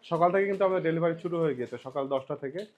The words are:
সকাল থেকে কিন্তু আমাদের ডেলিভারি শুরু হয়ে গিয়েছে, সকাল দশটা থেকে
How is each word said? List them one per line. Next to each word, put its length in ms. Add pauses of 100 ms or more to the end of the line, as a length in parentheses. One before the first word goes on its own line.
সকাল 280
থেকে 180
কিন্তু 160
আমাদের 220
ডেলিভারি 340
শুরু 200
হয়ে 160
গিয়েছে, 180 (100)
সকাল 180 (100)
দশটা 280
থেকে 180 (180)